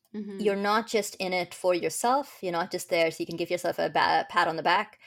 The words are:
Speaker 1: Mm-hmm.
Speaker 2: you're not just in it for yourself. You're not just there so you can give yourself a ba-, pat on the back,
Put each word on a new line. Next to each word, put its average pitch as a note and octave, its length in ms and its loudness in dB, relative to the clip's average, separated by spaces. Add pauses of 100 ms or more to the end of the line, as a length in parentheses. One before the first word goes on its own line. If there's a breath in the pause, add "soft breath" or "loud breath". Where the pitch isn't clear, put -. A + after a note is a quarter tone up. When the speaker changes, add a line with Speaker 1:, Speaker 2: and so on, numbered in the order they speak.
(160)
Speaker 1:
Mm-hmm. G3+ 240 -8
Speaker 2:
you're G3+ 160 2
not G#3 320 0
just - 280 -2
in F#3 180 -4
it F3 200 -2
for F3+ 200 2
yourself. A#3+ 680 0
You're F3+ 120 -4
not E3+ 180 -2
just - 180 -6
there E3 220 4
so D#3 80 -12
you E3+ 60 -4
can E3+ 100 -8
give E3+ 140 -4
yourself F3 300 -2
a E3 100 2
ba-, D#3+ 400 2
pat E3+ 180 2
on E3 80 -2
the D#3 80 -6
back, F3+ 440 0